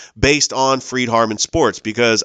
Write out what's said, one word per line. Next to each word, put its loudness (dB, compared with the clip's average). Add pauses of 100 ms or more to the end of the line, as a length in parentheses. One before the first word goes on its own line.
(180)
based 2
on 0
Freed-Hardeman -2
sports, 0
because 0